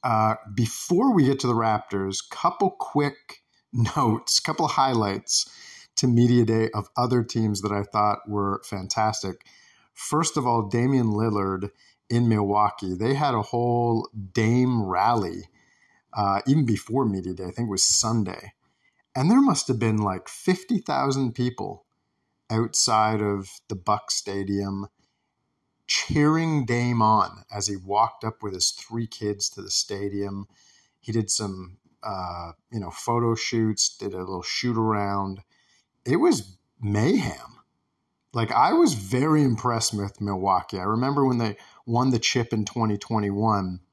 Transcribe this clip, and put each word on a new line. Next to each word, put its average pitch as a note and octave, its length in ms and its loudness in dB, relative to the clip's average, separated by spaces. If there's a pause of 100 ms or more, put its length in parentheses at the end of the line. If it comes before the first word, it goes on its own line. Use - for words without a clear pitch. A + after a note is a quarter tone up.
Uh, A2 320 2 (180)
before F3 580 2
we E3+ 120 6
get C3+ 160 2
to B2+ 80 0
the A#2+ 60 2
Raptors, G#2+ 640 0 (120)
couple - 400 0
quick - 720 -4 (120)
<laughs> - 180 -20 (240)
notes, A2+ 420 2
couple - 300 -2
highlights A2+ 840 0 (460)
to - 100 0
media A#2+ 380 6
day A2+ 280 2
of G#2 240 -6
other B2 280 2
teams G#2+ 380 -2
that G2+ 100 -2
I G2+ 100 -2
thought G#2 460 -2
were G2+ 360 -2
fantastic. G2+ 800 -4 (480)
First - 440 -2
of C#3+ 80 -2
all, A#2 220 2
Damian A#2+ 460 2
Lillard G2+ 580 -2 (400)
in A#2 180 2
Milwaukee. G#2 680 0
They A2+ 180 0
had C#3+ 180 0
a A2 100 0
whole A#2+ 680 0 (240)
Dame A#2+ 500 2
rally, F#2+ 680 0 (640)
uh, G2+ 360 0
even C#3+ 180 4
before A2+ 380 0
media F#2+ 280 -2
day. F#2 120 -10
I F2+ 80 -8
think A#2 160 -6
it - 20 -6
was G2 140 0
Sunday. G#2+ 680 -2 (600)
And C#3 160 2
there B3+ 100 8
must C#4 280 2
have A#2+ 100 0
been, G#2+ 200 2
like, F#2+ 300 -2
fifty F#3 500 -2
thousand C3+ 560 -2
people G#2 520 -4 (640)
outside A2 680 2
of G2+ 280 -2 (200)
the G#2+ 80 -8
Buck G#2 340 -4
Stadium G2 760 -4 (1000)
cheering D3+ 800 0
Dame A#2+ 340 0
on G#2+ 440 2 (100)
as G2+ 140 -4
he G2+ 80 -4
walked G2+ 480 -2
up A2 180 -8
with G#2 100 -8
his F2+ 200 -4
three A2+ 340 -8
kids G#2 440 -6
to G2 120 -16
the F#2+ 80 -12
stadium. G2+ 800 -6 (500)
He - 140 -12
did A2 180 -2
some, F#2+ 460 -6 (260)
uh, F2+ 480 -8 (220)
you A2+ 80 -4
know, F2 100 -8
photo A#2 460 0
shoots, A2 600 -2
did G2+ 160 -8
a F#2 60 -8
little F#2 240 -8
shoot A#2+ 340 -4
around. G2+ 680 -2 (600)
It C3+ 120 0
was B3 420 2 (220)
mayhem. G#2 800 0 (720)
Like, A2+ 180 -2
I C3 220 4
was D#4+ 220 6
very B2+ 500 2
impressed A#2 500 0
with G2+ 260 -6
Milwaukee. F#2+ 600 0
I - 20 -6
remember C3 420 2
when B2+ 140 2
they G#2+ 180 -2 (300)
won B2 240 2
the A#2+ 80 2
chip A#2 340 0
in G#2+ 120 0
twenty G#2+ 340 -2
twenty-one. G2+ 800 0 (140)